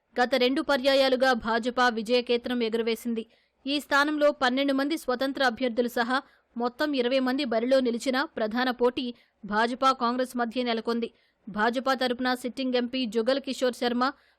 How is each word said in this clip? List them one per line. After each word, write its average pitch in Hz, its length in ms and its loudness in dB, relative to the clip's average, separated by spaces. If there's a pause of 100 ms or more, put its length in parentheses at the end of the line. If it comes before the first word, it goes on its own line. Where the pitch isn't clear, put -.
(160)
గత 247 200 2
రెండు 254 260 2
పర్యాయాలుగా 269 720 2
భాజపా 233 560 0
విజయకేతనం 240 760 0
ఎగురవేసింది. 226 640 -2 (400)
ఈ 285 140 -2
స్థానంలో 294 520 2
పన్నెండు 269 420 0
మంది 285 240 0
స్వతంత్ర 262 460 -2
అభ్యర్థులు 240 440 0
సహా 247 340 -2 (360)
మొత్తం 247 360 -2
ఇరవై 254 260 0
మంది 262 260 0
బరిలో 240 340 4
నిలిచినా 254 460 0
ప్రధాన 247 460 -2
పోటీ 247 420 0 (320)
భాజపా 240 460 2
కాంగ్రెస్ 254 460 -2
మధ్య 240 260 -2
నెలకొంది. 233 500 -2 (360)
భాజపా 240 440 0
తరపున 254 400 0
సిట్టింగ్ 254 420 -4
ఎంపీ 247 300 -2
జుగల్ 233 340 0
కిషోర్ 254 340 -2
శర్మ 247 380 -2 (280)